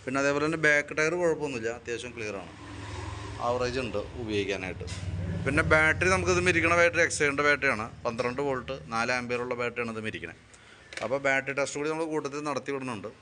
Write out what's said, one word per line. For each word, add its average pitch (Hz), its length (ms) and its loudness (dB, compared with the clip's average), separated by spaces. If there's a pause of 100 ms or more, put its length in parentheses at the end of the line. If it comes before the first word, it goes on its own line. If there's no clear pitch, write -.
പിന്നെ 135 180 0
അതേപോലെ 143 240 2
തന്നെ 160 200 0
ബാക്ക് 147 320 4
ടയർ 156 220 2
കുഴപ്പമൊന്നുമില്ല, 147 480 0 (100)
അത്യാവശ്യം 120 380 -6
ക്ലിയറാണ്, 98 360 -6 (960)
ആവറേജ് 123 380 0
ഉണ്ട് 101 140 -2 (240)
ഉപയോഗിക്കാനായിട്ട്. 95 640 -2 (600)
പിന്നെ 147 160 2 (100)
ബാറ്ററി 156 400 6
നമുക്കിത് 180 340 4
മിരിക്കണ 170 340 4
ബാറ്ററി 170 260 6
എക്സൈഡിൻ്റെ 143 400 2
ബാറ്ററിയാണ്. 131 400 4 (180)
പന്ത്രണ്ട് 123 420 -2
വോൾട്ട്, 131 280 -2 (200)
നാല് 117 220 2
ആമ്പിയറുള്ള 123 440 -2
ബാറ്ററിയാണ് 117 340 -2
ഇത് 110 120 -6
മിരിക്കണത്. 82 340 -8 (640)
അപ്പോൾ 123 220 -2
ബാറ്ററി 135 320 2
ടെസ്റ്റ് 139 220 -2
കൂടി 151 120 -2
നമ്മൾ 160 220 -2
കൂട്ടത്തിൽ 143 260 -4 (100)
നടത്തി 131 260 -4
വിടുന്നുണ്ട്. 120 340 -6 (120)